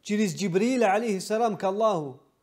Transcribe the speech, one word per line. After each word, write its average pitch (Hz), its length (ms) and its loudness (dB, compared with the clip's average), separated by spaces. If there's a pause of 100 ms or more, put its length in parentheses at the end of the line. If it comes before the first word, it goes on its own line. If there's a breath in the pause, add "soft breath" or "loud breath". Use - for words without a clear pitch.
через 208 340 0
Джибриля, 202 580 2
алейхиссалям, 214 640 0
к - 60 -10
Аллаху. 190 580 0 (220)